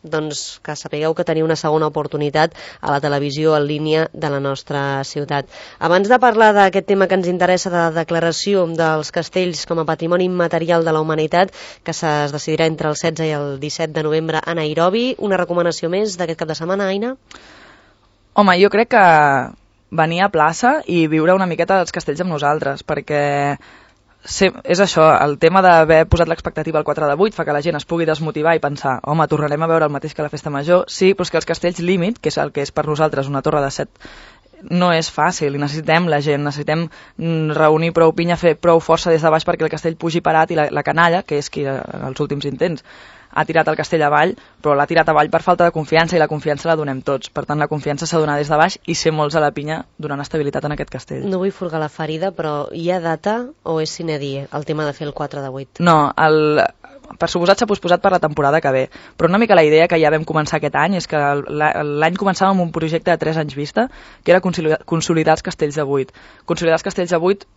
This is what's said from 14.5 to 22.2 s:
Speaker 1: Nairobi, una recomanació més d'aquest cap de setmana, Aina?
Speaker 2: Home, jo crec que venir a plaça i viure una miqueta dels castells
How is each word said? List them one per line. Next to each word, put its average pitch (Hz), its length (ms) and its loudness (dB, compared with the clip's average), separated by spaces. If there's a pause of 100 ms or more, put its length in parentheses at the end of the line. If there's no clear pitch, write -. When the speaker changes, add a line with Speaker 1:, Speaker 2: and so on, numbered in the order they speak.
Speaker 1:
Nairobi, 170 640 0
una 190 220 0
recomanació 170 500 -2
més 196 260 -4
d'aquest 165 280 -6
cap 156 100 -6
de 143 40 -10
setmana, 190 280 -4
Aina? 214 300 -4 (1200)
Speaker 2:
Home, 190 240 4
jo 202 80 6
crec 226 240 2
que 202 100 8 (840)
venir 165 320 0
a 202 80 2
plaça 165 560 2
i 165 240 2
viure 160 240 4
una 190 160 2
miqueta 170 300 0
dels 165 120 -4
castells 160 300 -6